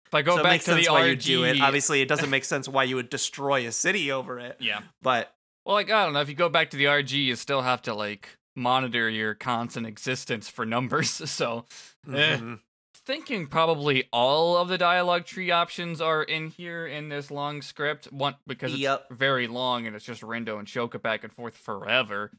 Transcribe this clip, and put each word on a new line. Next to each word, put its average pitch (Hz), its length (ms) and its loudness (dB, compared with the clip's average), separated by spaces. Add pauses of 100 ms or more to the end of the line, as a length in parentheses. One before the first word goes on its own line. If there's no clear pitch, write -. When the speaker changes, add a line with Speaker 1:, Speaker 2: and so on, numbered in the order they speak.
Speaker 1:
If - 80 -8
I 151 80 4
go 170 140 4
Speaker 2:
So 156 40 2
it - 40 2
Speaker 1:
back 180 80 6
Speaker 2:
makes 165 140 2
Speaker 1:
to 180 40 2
Speaker 2:
sense 170 160 6
Speaker 1:
the 160 60 4
Speaker 2:
why 151 140 6
you'd 165 120 4
do 127 240 2
it. 127 60 2
Speaker 1:
R 131 60 4
G. 135 80 2
Speaker 2:
Obviously, 139 380 4
it 131 60 4
doesn't 143 240 0
make 135 140 0
sense 139 240 -4
why 135 160 2
you 131 100 0
would 123 160 -4
destroy 139 560 0
a 117 60 -6
city 165 400 0
over 127 260 -6
it. 120 220 -14
Speaker 1:
Yeah. 104 220 -2 (200)
Speaker 2:
But 123 320 2 (320)
Speaker 1:
Well, 190 80 2
like, 208 160 0
I 214 140 6
don't 156 80 0
know, 143 80 2
if 143 80 0
you 147 80 -8
go 175 120 4
back 160 220 2
to 151 60 -10
the 139 100 4
R 143 160 4
G, 139 200 0
you 127 120 2
still 135 280 0
have 127 200 0
to, 117 120 -4
like, 104 440 -8 (160)
monitor 123 560 2
your 107 240 -2
constant 120 500 -4
existence 113 640 -6
for 120 160 -6
numbers, 123 460 0
<laughs> - 180 -4
so, 117 360 -2 (420)
eh. 147 300 2
Speaker 2:
Mm-hmm. 117 180 -8 (400)
Speaker 1:
Thinking 262 540 -6
probably 147 640 2
all 151 440 4
of 180 120 2
the 180 100 0
dialogue 175 480 2
tree 185 240 -4
options 170 500 0
are 160 220 2
in 156 280 -4
here 170 360 -10
in 147 220 -10
this 143 240 -8
long 143 300 -6
script, 147 500 -6
one, 139 240 -2 (100)
because 131 260 -6
it's 139 80 -6
Speaker 2:
Yep. 139 300 -2
Speaker 1:
very 127 380 0
long 120 400 -2
and 104 80 -10
it's - 80 -14
just 117 180 -12
Rindo 113 340 -6
and 104 120 -12
Shoka 120 340 -6
back 110 220 -2
and 107 80 -16
forth 117 240 -12
forever. 104 840 -2